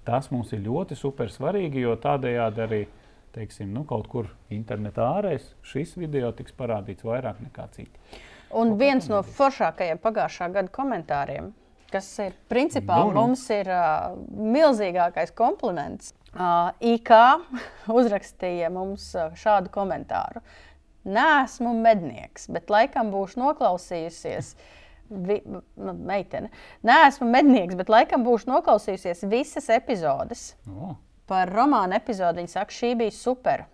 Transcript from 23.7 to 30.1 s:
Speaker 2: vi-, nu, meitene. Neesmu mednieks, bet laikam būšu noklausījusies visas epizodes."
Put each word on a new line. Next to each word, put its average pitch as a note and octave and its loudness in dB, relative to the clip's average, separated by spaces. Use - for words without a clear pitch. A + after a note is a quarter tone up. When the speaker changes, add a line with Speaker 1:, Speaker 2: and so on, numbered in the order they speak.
Speaker 2:
vi-, F#3+ -4
nu, F#3+ -12
meitene. F3+ -6
Neesmu C4 6
mednieks, A#3+ 6
bet F#3 -2
laikam B3+ 6
būšu A#3+ 0
noklausījusies G#3 0
visas C4+ -2
epizodes." G#3 -2